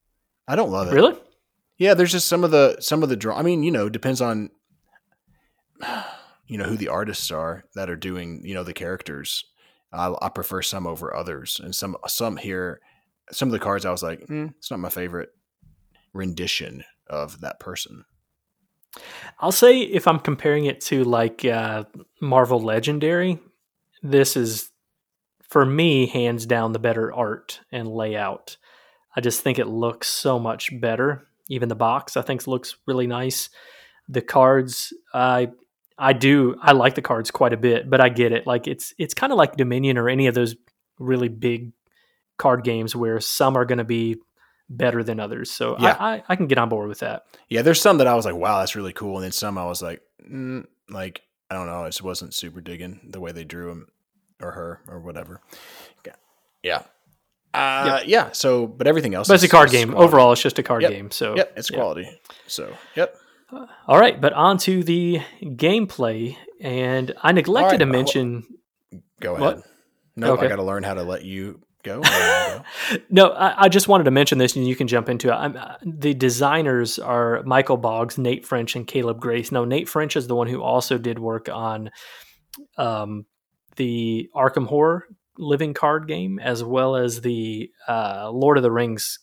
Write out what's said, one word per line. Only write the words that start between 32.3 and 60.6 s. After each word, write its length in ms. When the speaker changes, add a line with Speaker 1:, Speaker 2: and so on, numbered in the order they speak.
Speaker 2:
looks 280
really 200
nice. 420
The 120
cards, 720
I, 380
I 140
do, 480
I 100
like 240
the 60
cards 300
quite 220
a 40
bit, 320
but 120
I 80
get 220
it. 160
Like, 200
it's, 300
it's 160
kinda 220
like 220
Dominion 400
or 120
any 180
of 80
those 200
really 320
big 420
card 260
games 320
where 240
some 380
are 80
gonna 180
be 340
better 320
than 180
others. 300
So 260
I, 60
Speaker 1:
Yeah. 180
Speaker 2:
I, 280
I 80
can 120
get 100
on 120
board 200
with 100
that. 240
Speaker 1:
Yeah, 140
there's 200
some 180
that 80
I 80
was 100
like, 100
"Wow, 240
that's 160
really 160
cool." 240
And 80
then 80
some 260
I 80
was 160
like, 200
"Mm, 360
like, 320
I 60
don't 120
know. 180
I 20
just 160
wasn't 300
super 260
digging 400
the 120
way 100
they 140
drew 260
him 160
or 100
her 380
or 100
whatever." 400
Yeah. 100
Yeah. 180
Uh, 460
Speaker 2:
Yep. 80
Speaker 1:
yeah, 260
so, 340
but 200
everything 280
else 140
Speaker 2:
But 60
it's 80
a 20
Speaker 1:
is 60
Speaker 2:
card 200
game. 200
Speaker 1:
squad. 120
Speaker 2:
Overall, 300
it's 80
just 180
a 40